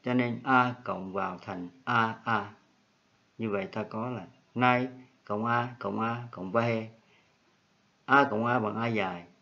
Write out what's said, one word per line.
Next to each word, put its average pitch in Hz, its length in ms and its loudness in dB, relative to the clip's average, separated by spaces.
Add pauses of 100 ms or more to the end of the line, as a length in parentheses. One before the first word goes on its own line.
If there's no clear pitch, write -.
cho 123 120 0
nên 120 300 0
A 127 300 4 (100)
cộng 95 280 -6
vào 92 260 -4
thành 90 300 -8 (160)
A 113 400 0
A. 107 300 -2 (840)
Như 113 120 -2
vậy 98 220 -2
ta 110 100 -4
có 113 280 -6
là 98 160 -8 (280)
nai 123 340 4 (360)
cộng 107 220 -2
A 120 320 0
cộng 104 220 -4
A 117 300 -4
cộng - 220 -8
V. 117 40 0 (1500)
A 135 260 6
cộng 110 160 0
A 120 120 2
bằng 107 180 -2
A 113 100 -2
dài 92 400 -2 (160)